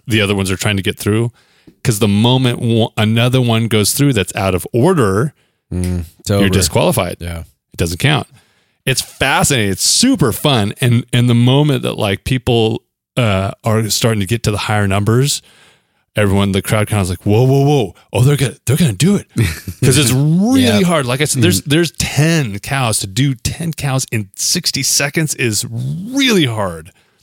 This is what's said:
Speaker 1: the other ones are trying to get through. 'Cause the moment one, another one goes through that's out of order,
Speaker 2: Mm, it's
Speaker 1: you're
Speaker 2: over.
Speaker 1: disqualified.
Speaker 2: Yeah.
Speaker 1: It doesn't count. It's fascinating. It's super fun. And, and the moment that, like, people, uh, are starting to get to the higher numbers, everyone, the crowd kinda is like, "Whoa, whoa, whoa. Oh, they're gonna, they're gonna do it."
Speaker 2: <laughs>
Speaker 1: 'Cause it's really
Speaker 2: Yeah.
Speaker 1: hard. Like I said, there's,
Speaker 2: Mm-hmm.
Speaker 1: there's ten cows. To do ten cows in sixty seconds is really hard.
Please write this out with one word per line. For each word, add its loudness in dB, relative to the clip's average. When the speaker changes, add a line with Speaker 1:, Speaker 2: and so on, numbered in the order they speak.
Speaker 1:
the 0
other 0
ones -2
are -4
trying -2
to -4
get -4
through. 0
'Cause 0
the 2
moment 2
one, 0
another 2
one 0
goes 2
through 2
that's -2
out 0
of -4
order, 2
Speaker 2:
Mm, -4
it's -12
Speaker 1:
you're 0
Speaker 2:
over. 2
Speaker 1:
disqualified. 0
Speaker 2:
Yeah. -8
Speaker 1:
It -20
doesn't -4
count. 0
It's -2
fascinating. 0
It's -4
super 2
fun. 0
And, 2
and 2
the 4
moment 2
that, -4
like, -2
people, 0
uh, 0
are 0
starting 0
to -2
get -4
to 0
the -4
higher -2
numbers, 0
everyone, 2
the 0
crowd 0
kinda -2
is -4
like, -8
"Whoa, 2
whoa, 2
whoa. 0
Oh, 2
they're 4
gonna, -2
they're 0
gonna 0
do 2
it." -4
Speaker 2:
<laughs> -8
Speaker 1:
'Cause 4
it's 0
really 2
Speaker 2:
Yeah. 2
Speaker 1:
hard. 2
Like -2
I 0
said, -2
there's, 2
Speaker 2:
Mm-hmm. -10
Speaker 1:
there's 0
ten -2
cows. -2
To -8
do -2
ten -8
cows -4
in -6
sixty -4
seconds -2
is -2
really 0
hard. -6